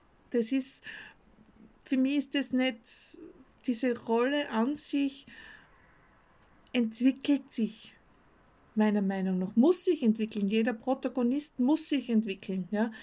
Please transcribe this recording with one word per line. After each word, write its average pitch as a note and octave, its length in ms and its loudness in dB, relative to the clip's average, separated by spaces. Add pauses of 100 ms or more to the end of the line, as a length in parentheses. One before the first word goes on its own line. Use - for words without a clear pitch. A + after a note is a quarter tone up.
(320)
das A#3 200 0
ist, C4 320 -4 (1000)
für C4+ 120 0
mich C4 200 2
ist - 180 -4
das C#4 180 0
nicht, - 640 -4 (480)
diese B3 300 0
Rolle B3+ 520 0
an A#3+ 260 0
sich C#4 500 -2 (1500)
entwickelt B3 760 2
sich - 460 -4 (800)
meiner G#3 280 4
Meinung F#3+ 340 0
nach, F#3 180 -4
muss D4+ 300 6
sich F4+ 160 2
entwickeln. G#3+ 460 0
Jeder A3 260 2
Protagonist B3+ 840 -2
muss C#4+ 280 2
sich C#4 220 -2
entwickeln, G3 600 -2
ja. A3 200 0 (120)